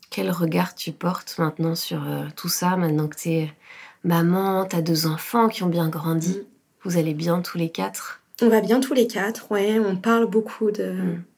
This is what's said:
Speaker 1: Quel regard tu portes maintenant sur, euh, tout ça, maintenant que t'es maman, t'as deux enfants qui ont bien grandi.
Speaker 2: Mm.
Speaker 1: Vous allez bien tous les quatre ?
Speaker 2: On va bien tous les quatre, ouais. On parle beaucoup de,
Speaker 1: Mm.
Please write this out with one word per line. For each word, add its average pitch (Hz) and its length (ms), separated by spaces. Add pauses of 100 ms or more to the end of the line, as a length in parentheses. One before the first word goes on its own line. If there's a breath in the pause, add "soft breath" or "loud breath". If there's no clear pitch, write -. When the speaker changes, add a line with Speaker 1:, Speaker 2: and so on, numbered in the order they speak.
(100)
Speaker 1:
Quel 190 220
regard 175 420
tu - 160
portes - 480
maintenant 165 380
sur, 160 320
euh, 147 160 (100)
tout - 140
ça, 180 280
maintenant 156 300
que 151 100
t'es 160 360 (500 loud breath)
maman, 180 600
t'as 170 180
deux 160 240
enfants 220 420
qui 220 140
ont 180 60
bien 170 200
grandi. 165 500
Speaker 2:
Mm. 202 60 (380)
Speaker 1:
Vous 175 160
allez 160 160
bien 170 280
tous - 160
les 165 120
quatre ? - 520 (200)
Speaker 2:
On 240 60
va 220 120
bien 220 200
tous 262 140
les 247 120
quatre, 202 460
ouais. 208 260
On 202 180
parle 226 320
beaucoup 214 440
de, 185 220
Speaker 1:
Mm. 175 280 (160)